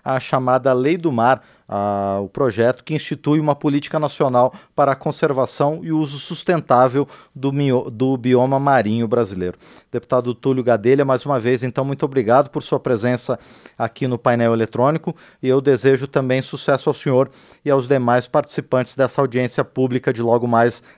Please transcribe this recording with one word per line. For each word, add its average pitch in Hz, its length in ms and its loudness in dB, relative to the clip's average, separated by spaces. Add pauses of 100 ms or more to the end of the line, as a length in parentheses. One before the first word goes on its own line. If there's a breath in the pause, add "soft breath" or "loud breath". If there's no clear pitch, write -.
a 131 160 -2
chamada 127 540 0
Lei 143 240 0
do 165 120 -4
Mar, 120 320 2 (240 soft breath)
a, 101 560 -2
o 98 60 -8
projeto 117 560 -2
que 156 100 -6
institui 151 460 -2
uma 147 160 0
política 147 420 -4
nacional 131 540 0 (240 loud breath)
para 139 160 4
a 139 40 -4
conservação 147 840 -2
e 165 80 -8
uso 151 280 -4
sustentável 135 920 0 (260 loud breath)
do 135 160 -4
mio-, 135 400 -2
do 131 280 -2
bioma 127 420 2
marinho 117 480 2
brasileiro. 98 480 -2 (340 loud breath)
Deputado 123 440 -2
Túlio 131 280 -2
Gadelha, 123 440 2
mais 131 180 0
uma 139 160 -2
vez, 120 220 0
então, 127 200 -4
muito 139 220 -4
obrigado 135 460 2
por - 120 -6
sua - 160 -2
presença 123 640 -2 (380 loud breath)
aqui 117 280 -6
no 123 120 -4
painel 117 340 2
eletrônico 123 640 -2 (260 loud breath)
e - 60 -2
eu 135 140 2
desejo 135 440 2
também 131 360 -2
sucesso 139 480 -4
ao 139 40 -2
senhor 135 360 0 (340 soft breath)
e 147 60 -2
aos 135 180 2
demais 123 400 2
participantes - 680 -2
dessa 135 280 0
audiência 127 420 -2
pública 131 480 -2
de 113 80 -6
logo 117 260 2
mais 117 280 2 (240 soft breath)